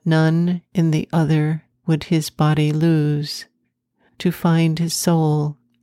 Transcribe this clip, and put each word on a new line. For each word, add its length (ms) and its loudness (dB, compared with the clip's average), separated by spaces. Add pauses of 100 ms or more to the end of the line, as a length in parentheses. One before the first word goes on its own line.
none 580 2 (100)
in 200 2
the 200 -2
other 520 0 (220)
would 180 -2
his 260 -2
body 420 0
lose, 760 -2 (720)
to 140 -2
find 460 0
his 160 -4
soul 600 0 (260)